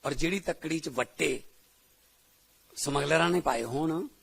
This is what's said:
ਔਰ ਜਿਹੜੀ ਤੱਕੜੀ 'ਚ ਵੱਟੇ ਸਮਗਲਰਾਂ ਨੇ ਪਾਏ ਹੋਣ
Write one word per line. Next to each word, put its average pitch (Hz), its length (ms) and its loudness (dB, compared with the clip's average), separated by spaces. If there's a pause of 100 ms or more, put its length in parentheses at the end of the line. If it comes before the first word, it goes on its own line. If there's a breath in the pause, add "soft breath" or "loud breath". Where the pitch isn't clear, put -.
ਔਰ 139 100 0
ਜਿਹੜੀ 170 260 0
ਤੱਕੜੀ 165 380 -4
'ਚ 156 100 -6
ਵੱਟੇ 139 540 -2 (1300)
ਸਮਗਲਰਾਂ 147 540 2
ਨੇ 175 100 4
ਪਾਏ 123 220 0
ਹੋਣ 156 460 -2 (140)